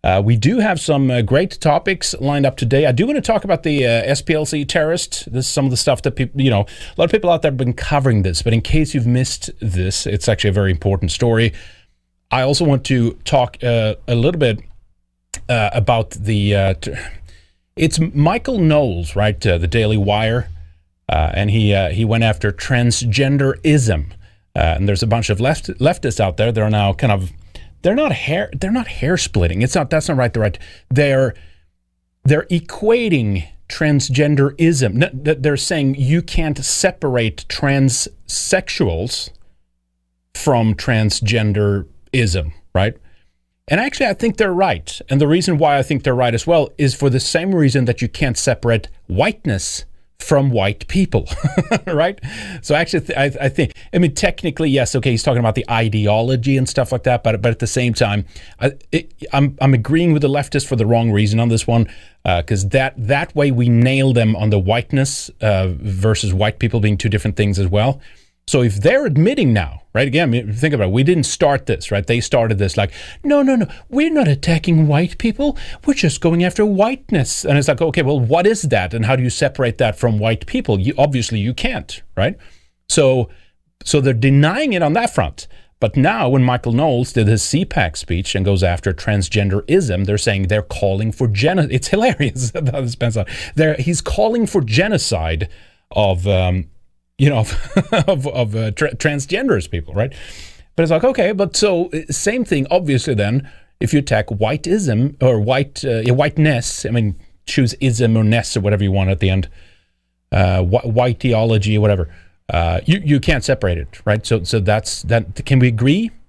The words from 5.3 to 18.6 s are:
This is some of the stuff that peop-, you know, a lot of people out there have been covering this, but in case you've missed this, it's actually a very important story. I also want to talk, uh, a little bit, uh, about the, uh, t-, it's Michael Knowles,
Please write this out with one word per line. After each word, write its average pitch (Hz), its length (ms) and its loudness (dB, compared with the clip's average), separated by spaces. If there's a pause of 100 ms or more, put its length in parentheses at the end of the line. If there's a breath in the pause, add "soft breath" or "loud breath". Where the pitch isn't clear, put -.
This 127 140 -2
is - 60 -6
some 139 140 0
of 135 40 2
the 123 80 0
stuff - 240 0
that 120 120 -2
peop-, 127 200 -4
you 135 160 2
know, 101 120 2
a - 360 -8
lot - 80 4
of 165 60 0
people 202 180 2
out 165 140 2
there 147 80 2
have 131 60 -4
been 120 160 0
covering 131 500 0
this, 90 180 -2
but 117 100 0
in 113 100 2
case 156 340 2
you've 120 100 0
missed 123 540 -2
this, 92 480 -2
it's 101 200 -2
actually 107 220 2
a 95 40 0
very 98 180 2
important 92 400 0
story. 113 420 0 (760 loud breath)
I 127 100 2
also 143 240 0
want 139 200 2
to 120 260 2 (140)
talk, 127 380 0
uh, 113 300 0 (140)
a 120 80 0
little 151 240 0
bit, 113 240 0 (840)
uh, 110 240 0
about 113 380 0
the, 104 460 0
uh, 95 260 2
t-, - 120 -8 (840 loud breath)
it's 160 240 0
Michael 170 580 0
Knowles, 143 580 2